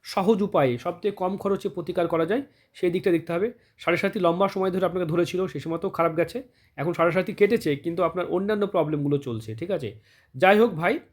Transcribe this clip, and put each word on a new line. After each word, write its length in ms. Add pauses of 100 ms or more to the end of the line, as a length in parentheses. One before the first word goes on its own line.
সহজ 400
উপায়ে 360
সবথেকে 380
কম 200
খরচে 320
প্রতিকার 400
করা 180
যায় 160 (320)
সেই 160
দিকটা 200
দেখতে 220
হবে। 200 (260)
সাড়ে 200
সাতি 220
লম্বা 280
সময় 220
ধরে 160
আপনাকে 200
ধরেছিল, 400
সেই 140
সময় 180
তো 120
খারাপ 260
গেছে, 260 (340)
এখন 160
সাড়ে 200
সাতি 200
কেটেছে 440
কিন্তু 260
আপনার 240
অন্যান্য 400
প্রবলেমগুলো 520
চলছে, 360
ঠিক 160
আছে? 300 (360)
যাই 220
হোক 120
ভাই 300 (120)